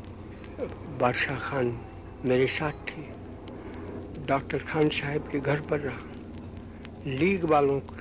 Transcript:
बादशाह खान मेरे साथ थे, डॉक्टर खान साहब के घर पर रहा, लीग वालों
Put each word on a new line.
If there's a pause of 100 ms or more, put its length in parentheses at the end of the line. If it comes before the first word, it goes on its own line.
(1000)
बादशाह
खान (480)
मेरे
साथ (160)
थे, (1300)
डॉक्टर
खान
साहब
के
घर
पर
रहा, (1080)
लीग
वालों (220)